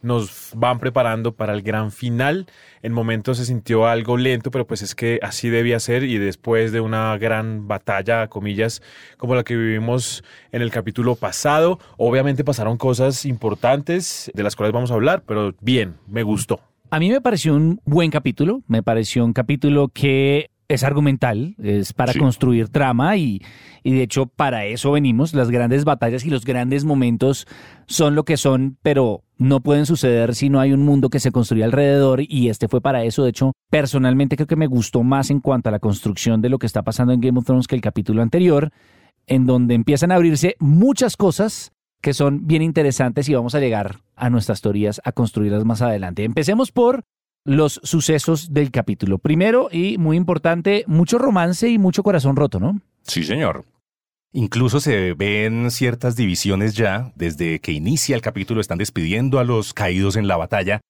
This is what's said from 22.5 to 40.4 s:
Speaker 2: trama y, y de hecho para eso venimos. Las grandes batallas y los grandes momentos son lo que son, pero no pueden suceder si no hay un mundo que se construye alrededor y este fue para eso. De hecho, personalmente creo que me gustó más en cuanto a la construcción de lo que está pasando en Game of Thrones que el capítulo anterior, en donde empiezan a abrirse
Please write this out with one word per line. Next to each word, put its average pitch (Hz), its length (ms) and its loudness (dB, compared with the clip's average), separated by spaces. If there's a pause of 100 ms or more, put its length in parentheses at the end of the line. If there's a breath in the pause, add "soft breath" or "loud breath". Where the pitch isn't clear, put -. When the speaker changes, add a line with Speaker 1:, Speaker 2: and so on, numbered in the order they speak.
Speaker 2:
trama 143 480 0
y, 117 240 -2 (400 loud breath)
y 131 100 0
de 131 100 2
hecho 131 240 -2
para 120 380 -2
eso 120 280 -2
venimos. 143 420 2
Las 123 160 2
grandes 120 340 2
batallas 123 400 0
y 160 60 -4
los 120 160 -2
grandes 131 400 -2
momentos 131 600 0 (400 loud breath)
son 147 280 0
lo 151 100 0
que 160 140 0
son, 135 440 0
pero 131 400 2 (140)
no 135 240 2
pueden 147 240 2
suceder 120 500 2
si 139 140 -2
no 139 120 4
hay 135 120 4
un 139 100 4
mundo 139 280 4
que 131 100 -2
se 127 120 0
construye 113 320 2
alrededor 135 640 4
y 123 220 0
este 110 200 -2
fue 123 120 2
para 127 240 0
eso. 117 200 0
De 123 60 2
hecho, 165 220 0 (180)
personalmente 135 680 2
creo 151 100 -2
que 160 100 0
me 156 100 2
gustó 123 360 0
más 131 280 2
en 143 100 2
cuanto 127 280 0
a 107 40 0
la 104 80 -2
construcción 107 600 0
de 120 80 0
lo 127 100 0
que 120 80 -4
está 107 160 -2
pasando 123 300 0
en 123 80 2
Game 123 180 2
of 120 60 -2
Thrones 127 220 2
que - 80 -2
el 117 80 -4
capítulo 107 400 -2
anterior, 156 480 2 (560 soft breath)
en 131 200 2
donde 123 280 4
empiezan 147 380 2
a - 20 2
abrirse 170 460 2